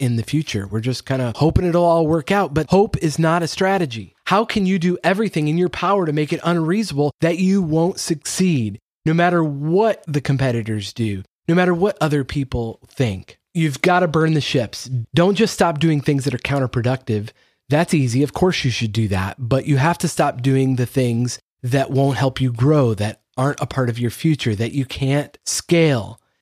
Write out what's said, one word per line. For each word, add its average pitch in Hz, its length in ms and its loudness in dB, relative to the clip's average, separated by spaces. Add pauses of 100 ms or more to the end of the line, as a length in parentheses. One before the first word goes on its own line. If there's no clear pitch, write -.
in 120 160 0
the 113 80 -2
future. 117 420 -4
We're 104 140 -4
just 120 260 -4
kinda 127 300 -2
hoping 160 280 2
it'll 175 200 2
all 170 220 4
work 160 260 0
out, 196 200 0
but 147 160 -2
hope 190 280 4
is 160 240 -2
not 165 240 2
a 156 40 -2
strategy. 165 680 -2 (120)
How 202 180 2
can 208 220 0
you 190 140 2
do 180 240 0
everything 185 420 0
in 156 120 0
your 175 100 2
power 185 380 0
to 151 60 -2
make 151 200 -2
it 165 100 -2
unreasonable 165 800 0
that - 180 0
you 190 240 2
won't 165 380 0
succeed, 147 800 -2 (260)
no 160 80 2
matter 175 300 2
what 160 640 0
the 147 120 -2
competitors 117 720 -2
do, 101 300 -4 (240)
no 165 80 2
matter 180 200 2
what 190 260 0
other 147 240 0
people 127 640 -6
think? 101 480 -4 (180)
You've 160 280 0
gotta 180 240 4
burn 160 280 2
the 151 60 2
ships. - 480 -4 (240)
Don't 175 220 4
just 208 200 0
stop 170 260 0
doing 156 200 2
things 139 240 0
that 131 100 -2
are 120 40 -6
counterproductive. 123 920 -2 (380)
That's 156 260 2
easy. 131 280 2
Of 143 100 -2
course - 320 0
you 131 60 0
should 110 220 -4
do 110 160 0
that, 95 320 -2
but 127 260 -2
you 143 120 2
have 165 200 2
to - 80 -2
stop 143 360 -2
doing 131 340 2
the 123 100 0
things 123 540 -2 (240)
that 131 260 0
won't 135 280 2
help 131 220 -2
you 131 120 0
grow, 127 420 2
that 104 280 -4 (140)
aren't 139 240 -2
a 139 60 -2
part 127 220 -2
of 117 100 -4
your 120 140 -2
future, 143 420 0
that 110 180 -4
you 139 120 -2
can't 139 600 -2
scale. 139 760 0 (220)